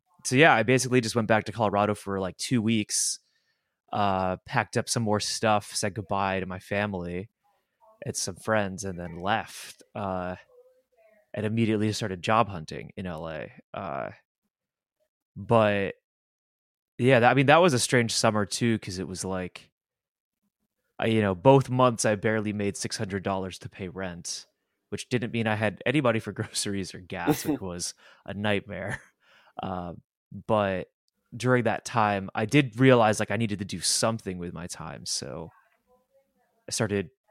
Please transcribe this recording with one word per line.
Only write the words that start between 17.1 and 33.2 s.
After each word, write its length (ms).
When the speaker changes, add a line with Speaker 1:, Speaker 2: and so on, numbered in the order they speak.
Speaker 1:
that, 100
I 40
mean, 120
that 160
was 120
a 40
strange 360
summer 320
too, 320
'cause 200
it 100
was 160
like, 460
uh, 40
you 160
know, 120
both 360
months 340
I 120
barely 360
made 240
six 200
hundred 260
dollars 380
to 80
pay 200
rent, 580
which 180
didn't 240
mean 140
I 100
had 300
anybody 340
for 120
<laughs> 20
groceries 600
or 60
gas, 440
which 160
Speaker 2:
<laughs> 0
Speaker 1:
was 340
a 80
nightmare. 720
<laughs> 60
Uh, 300
but 420
during 280
that 200
time, 500
I 120
did 340
realize, 400